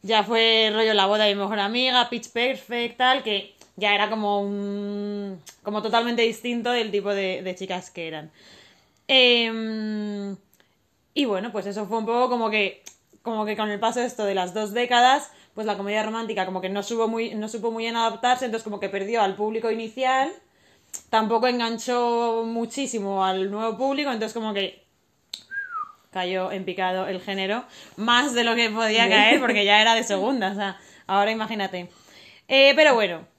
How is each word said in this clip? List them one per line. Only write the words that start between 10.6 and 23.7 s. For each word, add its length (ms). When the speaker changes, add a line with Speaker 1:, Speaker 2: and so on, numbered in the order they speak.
Speaker 1:
y 120
bueno, 260
pues 160
eso 180
fue 140
un 60
poco 240
como 200
que, 340
como 240
que 100
con 160
el 80
paso 220
de 60
esto 180
de 100
las 180
dos 200
décadas, 560
pues 100
la 120
comedia 260
romántica 420
como 160
que 80
no 140
supo 240
muy, 280
no 120
supo 240
muy 120
bien 120
adaptarse, 500
entonces 180
como 160
que 100
perdió 320
al 140
público 360
inicial, 600
tampoco 380
enganchó 1000
muchísimo 800
al 280
nuevo 260